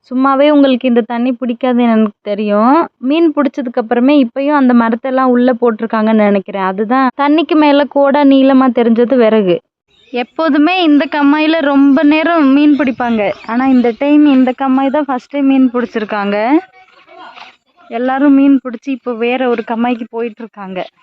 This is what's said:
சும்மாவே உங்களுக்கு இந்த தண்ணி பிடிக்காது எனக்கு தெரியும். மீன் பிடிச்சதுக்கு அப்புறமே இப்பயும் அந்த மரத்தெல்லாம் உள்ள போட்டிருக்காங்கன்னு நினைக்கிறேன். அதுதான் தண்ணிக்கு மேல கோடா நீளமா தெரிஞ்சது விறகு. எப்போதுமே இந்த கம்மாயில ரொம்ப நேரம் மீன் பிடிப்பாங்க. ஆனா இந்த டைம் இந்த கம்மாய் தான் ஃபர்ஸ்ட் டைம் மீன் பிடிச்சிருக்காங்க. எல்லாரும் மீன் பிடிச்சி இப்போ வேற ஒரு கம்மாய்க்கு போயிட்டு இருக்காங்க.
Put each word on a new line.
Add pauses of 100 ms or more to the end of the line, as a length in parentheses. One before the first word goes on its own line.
(100)
சும்மாவே
உங்களுக்கு
இந்த
தண்ணி
பிடிக்காது
எனக்கு (100)
தெரியும். (220)
மீன்
பிடிச்சதுக்கு
அப்புறமே (100)
இப்பயும்
அந்த
மரத்தெல்லாம்
உள்ள
போட்டிருக்காங்கன்னு
நினைக்கிறேன்.
அதுதான்
தண்ணிக்கு
மேல
கோடா
நீளமா (100)
தெரிஞ்சது
விறகு. (560)
எப்போதுமே (100)
இந்த
கம்மாயில
ரொம்ப
நேரம்
மீன்
பிடிப்பாங்க. (240)
ஆனா
இந்த (100)
டைம்
இந்த
கம்மாய்
தான்
ஃபர்ஸ்ட்
டைம்
மீன்
பிடிச்சிருக்காங்க. (1500)
எல்லாரும்
மீன்
பிடிச்சி
இப்போ
வேற
ஒரு
கம்மாய்க்கு
போயிட்டு
இருக்காங்க. (240)